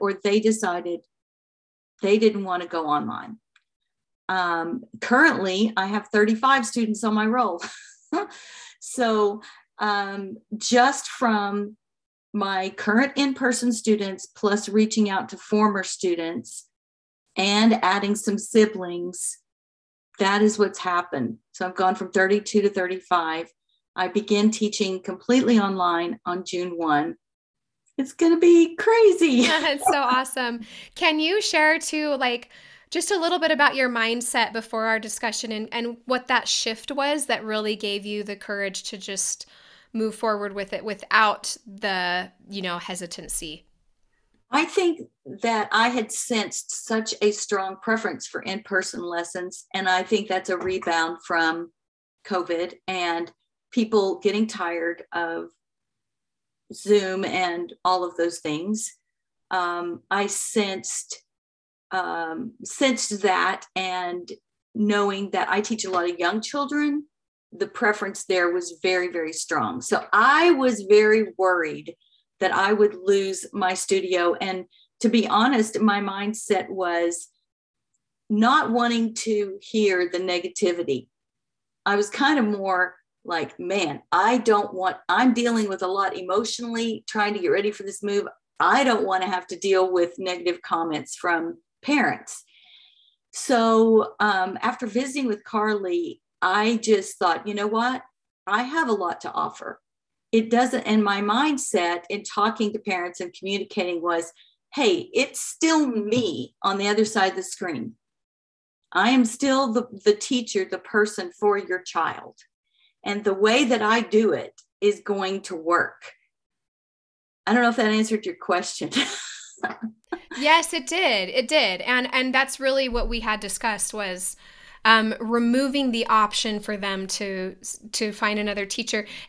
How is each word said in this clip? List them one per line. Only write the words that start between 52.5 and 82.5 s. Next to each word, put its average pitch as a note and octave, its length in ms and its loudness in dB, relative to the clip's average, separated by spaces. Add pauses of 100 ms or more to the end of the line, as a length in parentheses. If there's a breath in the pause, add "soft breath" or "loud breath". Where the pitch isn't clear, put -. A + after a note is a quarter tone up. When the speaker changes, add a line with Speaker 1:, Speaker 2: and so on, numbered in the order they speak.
Speaker 1:
and E3+ 440 -4 (400)
people G#3 480 2
getting G#3+ 280 0
tired E3+ 560 -6 (100)
of E3+ 340 -4 (1300)
Zoom F#3+ 500 2
and F3 500 -2 (120)
all F3+ 180 2
of F3 140 -6
those E3+ 220 -2
things. F3+ 580 -4 (520)
Um, F3 520 -4 (100)
I G3+ 160 0
sensed, - 960 -4 (680)
um, E3 640 -4 (100)
sensed A3+ 580 -2
that, F#3 440 0 (100)
and F3+ 540 -6 (460)
knowing G3+ 540 0
that B3 200 -2
I G3+ 120 2
teach G#3+ 240 -6
a F#3+ 40 -6
lot F3 200 0
of F3 100 -6
young F#3 220 0
children, D4 640 -2 (480)
the G3+ 140 -4
preference G#3 580 -2
there F3+ 260 2
was F3 300 -4
very, F#3 260 0
very E3 260 -6
strong. A2+ 480 -4
So - 300 -2
I C#4+ 400 6
was B3+ 380 2
very G#3+ 480 6
worried E3 580 0 (460)
that F#3 120 2
I G3 200 2
would G#3 220 4
lose F#3+ 580 0
my F#3 200 0
studio. F3+ 600 0
And F#3+ 300 -4 (340 soft breath)
to A3+ 100 4
be A3 180 4
honest, A3 520 2
my G#3 220 4
mindset G3+ 680 -4
was E3+ 580 -2 (1040)
not A3+ 420 4
wanting A#3 440 0
to G#3 460 -2
hear F#3+ 480 2
the F3 100 -4
negativity. F3 880 -2 (800)
I G3+ 100 2
was G#3 140 0
kind C#4+ 280 2
of A#3+ 80 2
more F#3+ 500 0 (280)